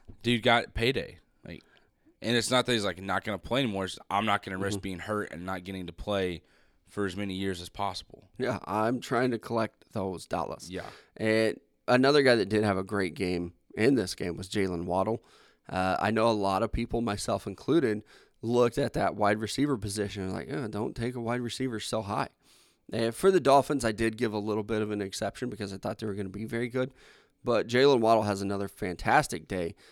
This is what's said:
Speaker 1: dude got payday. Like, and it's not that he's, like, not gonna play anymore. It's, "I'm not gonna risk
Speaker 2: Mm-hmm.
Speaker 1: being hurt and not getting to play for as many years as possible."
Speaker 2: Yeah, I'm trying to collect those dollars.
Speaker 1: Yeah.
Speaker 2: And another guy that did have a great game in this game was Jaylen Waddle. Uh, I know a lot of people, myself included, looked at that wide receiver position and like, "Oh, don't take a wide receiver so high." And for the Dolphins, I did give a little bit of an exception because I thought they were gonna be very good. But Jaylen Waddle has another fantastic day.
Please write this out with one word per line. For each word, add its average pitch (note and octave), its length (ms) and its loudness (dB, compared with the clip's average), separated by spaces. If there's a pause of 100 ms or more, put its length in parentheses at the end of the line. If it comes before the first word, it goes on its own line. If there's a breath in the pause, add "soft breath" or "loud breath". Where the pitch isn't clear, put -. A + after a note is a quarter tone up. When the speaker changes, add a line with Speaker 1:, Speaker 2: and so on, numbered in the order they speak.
(240 loud breath)
Speaker 1:
dude A#2 180 2
got A#2 320 2
payday. A#2 460 -2 (260)
Like, - 160 -14 (580 soft breath)
and A#2+ 160 0
it's A#2 140 0
not B2 160 4
that B2+ 80 2
he's, G#2+ 100 2
like, F#2 160 -2
not F#2+ 240 -2
gonna G#2 140 -4
play B2+ 240 -2
anymore. G2 240 -2
It's, - 140 -8 (100)
"I'm G#2 160 0
not G2+ 180 2
gonna G2 140 -8
risk G2 200 -2
Speaker 2:
Mm-hmm. F#2+ 40 -8
Speaker 1:
being F#2 180 -6
hurt G#2 320 -4
and E2+ 140 -10
not F#2 200 -6
getting F#2+ 200 -8
to E2+ 80 -12
play F#2+ 480 -2 (480 soft breath)
for G2+ 160 -2
as F#2 100 -2
many G2 200 -4
years F#2+ 260 -4
as F2 80 -12
possible." - 580 -8 (120)
Speaker 2:
Yeah, A#2+ 260 -2
I'm A2 360 0
trying B2+ 300 0
to A2+ 60 -2
collect - 560 -4
those F#2+ 320 -6
dollars. E2 460 -6
Speaker 1:
Yeah. F#2 160 -8 (280 loud breath)
Speaker 2:
And A2 440 2 (280)
another C3+ 360 6
guy B2+ 120 8
that G2 140 2
did G#2+ 140 2
have G2 160 2
a F#2+ 40 -2
great F#2+ 300 -2
game F2 400 -2 (220)
in B2 180 4
this G2 220 0
game - 200 -4
was F#2+ 140 -10
Jaylen F#2 360 -2
Waddle. F#2 380 -2 (460 soft breath)
Uh, F#2 300 0
I G#2 100 2
know A2+ 180 4
a A#2 40 4
lot G2 320 2
of A2+ 80 -2
people, A#2 300 -2
myself G#2 440 -2
included, A2+ 560 0 (400 soft breath)
looked A#2+ 380 2
at B2+ 140 -2
that F#2 220 0
wide G#2 240 4
receiver C3 380 -2
position G2+ 460 -4
and F#2+ 100 -4
like, F2 180 -6
"Oh, C#3+ 160 -4
don't G2+ 280 -4
take A#2+ 180 -4
a B2 80 -8
wide A#2+ 200 -2
receiver A#2+ 380 -4
so A2 220 -4
high." G#2+ 280 -4 (640 soft breath)
And A#2 240 0
for F#3+ 160 4
the F#3 80 6
Dolphins, C3+ 460 6
I A2 80 2
did A2 240 0
give A2+ 160 0
a G#2+ 40 -2
little G#2+ 240 -2
bit G#2+ 200 0
of G#2+ 100 -2
an G#2 100 -2
exception G2+ 480 -6
because G2+ 240 -8
I F#2+ 40 -8
thought A2 220 -6
they A2 60 -8
were G2+ 80 -4
gonna G2 160 -6
be G2+ 160 -8
very A#2 220 -4
good. B2+ 260 -2 (500 soft breath)
But A2+ 240 2
Jaylen B2+ 340 6
Waddle A2+ 220 6
has G2+ 180 0
another G2+ 260 -2
fantastic G2+ 800 0
day. F2+ 280 -4 (160 soft breath)